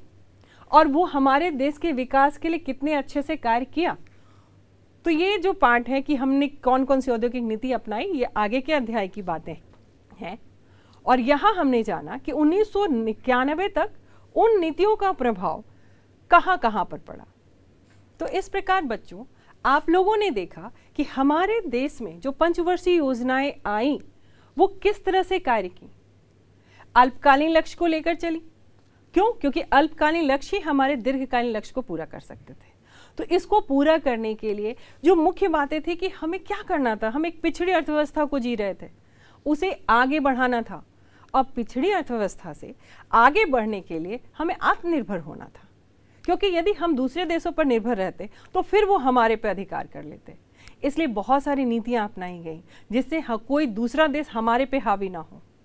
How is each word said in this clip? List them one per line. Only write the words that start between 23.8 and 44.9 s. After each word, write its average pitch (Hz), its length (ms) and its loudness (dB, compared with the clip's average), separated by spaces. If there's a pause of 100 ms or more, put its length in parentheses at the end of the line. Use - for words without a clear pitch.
वो 370 100 4
किस - 380 -2
तरह 370 180 2
से 381 160 -2
कार्य 214 300 -2
की। - 220 -20 (1040)
अल्पकालीन 269 540 6
लक्ष्य 320 300 2
को 349 60 0
लेकर 320 300 0
चली। 330 240 -4 (760)
क्यों? 440 200 4
क्योंकि 294 260 -2
अल्पकालीन 311 640 2
लक्ष्य 269 340 0
ही 381 60 -6
हमारे 285 320 2
दीर्घकालीन 254 560 -2
लक्ष्य 214 240 -8
को 262 60 -4
पूरा 160 240 -8
कर - 140 -16
सकते - 340 -20
थे। - 200 -20 (440)
तो - 60 -8
इसको 403 380 2
पूरा 294 360 2
करने 226 360 -2
के 214 200 -6
लिए 208 220 -6 (280)
जो 349 120 6
मुख्य 359 320 2
बातें 311 340 0
थी 339 140 -4
कि 370 120 -4
हमें 349 320 -6
क्या 403 280 -8
करना 262 280 0
था, 220 140 -4
हम 294 160 -2
एक - 160 -8
पिछड़ी 339 300 -2
अर्थव्यवस्था 302 540 0
को 285 140 -2
जी 240 160 -2
रहे 202 180 -4
थे, 165 160 -16 (560)
उसे 302 440 -2
आगे 262 300 4
बढ़ाना 254 420 0
था, 190 240 -14 (500)
और 262 80 4
पिछड़ी 262 480 -4
अर्थव्यवस्था 220 640 -4
से 170 220 -18 (360)
आगे 285 340 6
बढ़ने 220 360 -2
के 165 180 -8
लिए 190 200 -8 (180)
हमें 330 240 -4
आत्मनिर्भर 269 580 -2